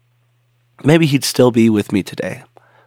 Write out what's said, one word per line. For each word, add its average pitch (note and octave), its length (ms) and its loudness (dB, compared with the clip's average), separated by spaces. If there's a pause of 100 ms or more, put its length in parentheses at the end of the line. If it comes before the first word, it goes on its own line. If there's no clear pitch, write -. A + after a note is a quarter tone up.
(800)
maybe D#3+ 260 2
he'd C3+ 180 -2
still B2 260 2
be A2+ 180 2
with G#2 220 -2
me F#2+ 120 -2
today. - 400 -12 (440)